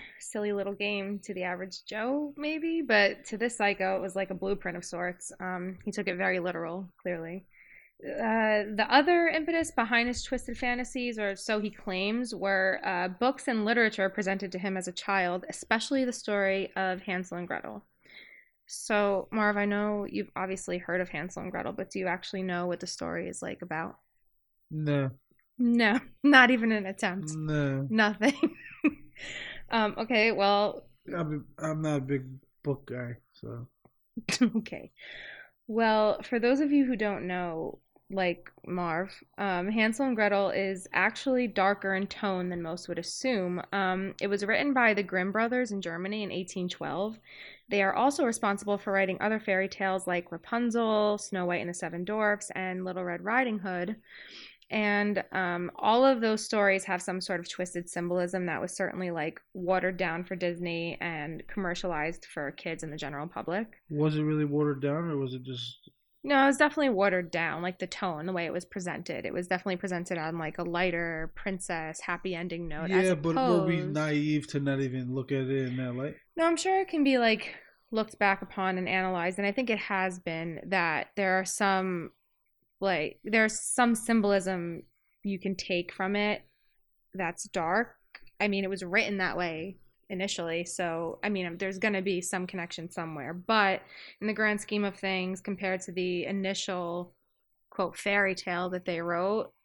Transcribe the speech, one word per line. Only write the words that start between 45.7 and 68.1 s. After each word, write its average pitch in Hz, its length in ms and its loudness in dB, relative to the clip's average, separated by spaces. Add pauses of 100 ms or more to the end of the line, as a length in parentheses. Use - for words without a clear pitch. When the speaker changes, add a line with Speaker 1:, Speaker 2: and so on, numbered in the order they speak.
Speaker 1:
in 202 100 -4
Germany 185 440 -4
in 175 80 -6
eighteen 180 360 -4
twelve. 180 480 -4 (540)
They 202 120 4
are 196 120 4
also 285 320 4
responsible 202 500 0
for 202 160 -4
writing 190 280 2
other 214 200 0
fairy 190 280 0
tales 190 380 -2
like 175 260 -2
Rapunzel, 220 840 2
Snow 185 280 -2
White 175 160 0
and 175 80 -4
the 175 40 -8
Seven 170 300 -4
Dwarfs, 208 500 0
and 185 300 -4
Little 180 200 -4
Red 175 200 -4
Riding 226 360 2
Hood. 180 360 -2 (720)
And, 208 520 2 (100)
um, 175 440 -2
all 233 300 6
of 254 160 6
those 220 200 2
stories 196 420 4
have 185 180 -2
some 185 180 -4
sort 180 200 -2
of 175 100 -10
twisted 180 400 -6
symbolism 180 560 0
that 156 120 -2
was 143 160 -4
certainly, 180 360 -4
like, 165 280 -4 (140)
watered 180 460 0
down 175 260 -2
for 190 100 -6
Disney 170 680 -2
and 160 440 -6
commercialized 175 800 -4
for 147 280 -6
kids 165 300 -8
and 160 80 -8
the 151 60 -8
general 147 320 -6
public. 185 380 -4 (240)
Speaker 2:
Was 151 260 2
it 151 60 2
really 151 240 2
watered 143 340 2
down, 151 300 0
or 147 80 0
was 131 160 -2
it 127 80 -8
just - 480 -10 (340)
Speaker 1:
No, 269 200 6
it - 20 8
was 277 100 6
definitely 302 320 4
watered 185 420 2
down, 165 300 -2
like, 180 200 -4
the 185 60 -2
tone, 165 380 -4